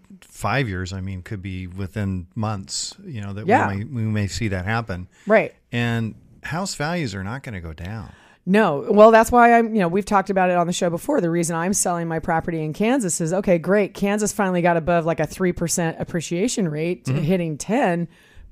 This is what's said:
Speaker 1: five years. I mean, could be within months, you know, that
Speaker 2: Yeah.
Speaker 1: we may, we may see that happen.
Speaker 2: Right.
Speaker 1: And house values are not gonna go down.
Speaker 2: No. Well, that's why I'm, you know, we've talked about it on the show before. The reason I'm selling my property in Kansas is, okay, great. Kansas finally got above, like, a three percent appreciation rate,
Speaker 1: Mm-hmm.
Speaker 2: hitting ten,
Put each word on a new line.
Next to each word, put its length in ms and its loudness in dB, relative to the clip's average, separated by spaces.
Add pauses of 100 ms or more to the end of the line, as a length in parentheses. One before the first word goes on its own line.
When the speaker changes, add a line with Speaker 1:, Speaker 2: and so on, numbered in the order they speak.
(220)
Speaker 1:
five 460 -2
years. 240 -6
I 80 -8
mean, 220 -8
could 200 -10
be 240 -8
within 680 -6
months, 600 -6 (100)
you 160 -10
know, 120 -10
that 140 -10
Speaker 2:
Yeah. 220 2
Speaker 1:
we 80 -4
may, 80 -6
we 180 -6
may 240 0
see 220 -4
that 160 -4
happen. 440 -4 (180)
Speaker 2:
Right. 280 2 (180)
Speaker 1:
And 420 -2 (280)
house 320 -6
values 400 -4
are 100 -6
not 180 -8
gonna 180 -10
go 120 -10
down. 400 -12 (340)
Speaker 2:
No. 440 2
Well, 200 10
that's 200 8
why 280 8
I'm, 160 0
you 60 2
know, 80 2
we've 160 0
talked 260 2
about 200 2
it 60 2
on 100 2
the 60 0
show 180 0
before. 300 -2
The 100 0
reason 260 0
I'm 180 -2
selling 340 -2
my 100 -4
property 440 -2
in 100 -4
Kansas 480 0
is, 120 -2
okay, 260 2
great. 360 2
Kansas 380 0
finally 300 0
got 140 4
above, 300 0
like, 140 0
a 60 0
three 260 -2
percent 480 -2
appreciation 680 -2
rate, 360 -4
Speaker 1:
Mm-hmm. 180 -2
Speaker 2:
hitting 360 0
ten, 500 0 (440)